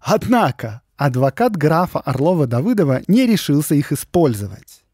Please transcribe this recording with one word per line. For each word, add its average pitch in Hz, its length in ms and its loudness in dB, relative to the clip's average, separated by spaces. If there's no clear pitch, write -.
Однако 170 800 -2
адвокат 143 580 0
графа 160 480 0
Орлова-Давыдова 139 1040 0
не 240 200 4
решился 156 480 0
их 143 160 0
использовать. 110 920 -4